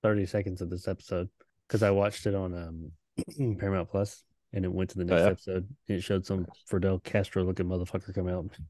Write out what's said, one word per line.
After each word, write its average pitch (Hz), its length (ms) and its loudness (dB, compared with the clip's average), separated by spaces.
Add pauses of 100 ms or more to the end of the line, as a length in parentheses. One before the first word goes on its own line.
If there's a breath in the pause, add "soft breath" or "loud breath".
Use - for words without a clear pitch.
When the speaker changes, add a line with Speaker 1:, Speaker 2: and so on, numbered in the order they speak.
Speaker 1:
thirty 104 240 4
seconds 95 340 -2
of 87 100 -6
this 92 180 -6
episode 92 400 -4 (400)
'cause 107 140 2
I 101 80 6
watched 101 360 2
it 101 80 2
on, 92 200 -2
um, 85 1000 -6
<clears throat> - 20 -10
Paramount 95 320 0
Plus, 101 320 -2 (300)
and 98 120 0
it 90 80 0
went 92 180 0
to - 80 -8
the 90 60 0
Speaker 2:
Oh, - 20 -2
Speaker 1:
next 87 160 6
Speaker 2:
yeah? 98 80 8
Speaker 1:
episode, 92 380 -4 (200)
and 98 100 0
it - 40 -2
showed 95 240 0
some 92 200 -2 (200)
Fidel 95 340 2
Castro 98 440 0
looking 92 220 0
motherfucker 92 480 -4
come 90 140 -2
out. 90 220 -4 (200)